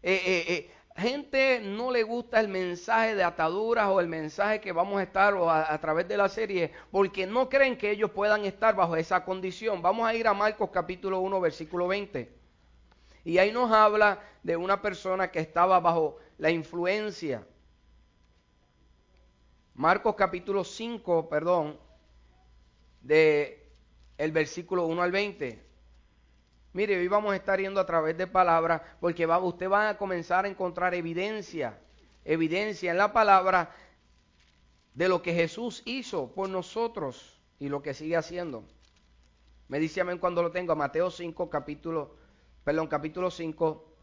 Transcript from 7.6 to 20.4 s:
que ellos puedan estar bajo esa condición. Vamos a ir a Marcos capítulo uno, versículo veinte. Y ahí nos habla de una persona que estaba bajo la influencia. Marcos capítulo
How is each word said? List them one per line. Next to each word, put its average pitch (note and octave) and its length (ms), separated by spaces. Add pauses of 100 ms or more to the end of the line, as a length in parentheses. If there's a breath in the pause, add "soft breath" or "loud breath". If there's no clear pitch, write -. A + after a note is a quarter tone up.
que G#3 100
ellos G#3 220
puedan G#3 340
estar G3 300
bajo E3+ 200
esa F3 300
condición. F#3 560
Vamos A3 260
a A3+ 60
ir A3+ 140
a G3+ 80
Marcos G#3 360
capítulo F#3 480
uno, F#3+ 220
versículo E3+ 460
veinte. F#3+ 440 (920 soft breath)
Y E3+ 140
ahí G3+ 120
nos A#3+ 200
habla G#3 480 (240 loud breath)
de E3 120
una F#3+ 280
persona F#3+ 480
que E3+ 80
estaba F3 400
bajo E3 400 (180 loud breath)
la D#3+ 140
influencia. E3+ 920 (2250)
Marcos F#3+ 400
capítulo F#3 500